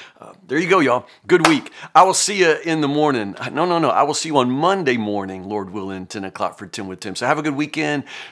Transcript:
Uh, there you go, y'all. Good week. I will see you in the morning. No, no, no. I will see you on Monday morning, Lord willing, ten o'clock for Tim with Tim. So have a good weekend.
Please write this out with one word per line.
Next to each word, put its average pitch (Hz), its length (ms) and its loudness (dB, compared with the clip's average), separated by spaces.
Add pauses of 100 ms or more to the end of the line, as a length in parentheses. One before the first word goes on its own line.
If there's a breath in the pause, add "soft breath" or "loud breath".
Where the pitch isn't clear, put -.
(200 loud breath)
Uh, - 140 -20 (140)
there 139 100 -2
you 180 100 -2
go, 185 120 4
y'all. 123 260 2 (220 loud breath)
Good 165 200 4
week. 151 240 2 (220 loud breath)
I 156 80 8
will 185 140 6
see 202 240 -2
you 165 240 6
in 160 180 -2
the 147 60 0
morning. 139 480 0 (160)
No, 151 140 0
no, 175 120 0
no. 156 120 2
I 98 120 4
will 143 140 2
see - 140 -6
you 147 80 4
on 123 120 4
Monday 147 480 0
morning, 98 500 -6
Lord 101 220 -6
willing, 95 380 -10
ten 101 160 -10
o'clock 95 340 -6
for 104 80 -14
Tim 95 220 -12
with 92 140 -12
Tim. 95 140 -10
So 120 120 -4
have 147 100 2
a 151 60 -6
good 147 120 -4
weekend. 147 500 -4 (260 loud breath)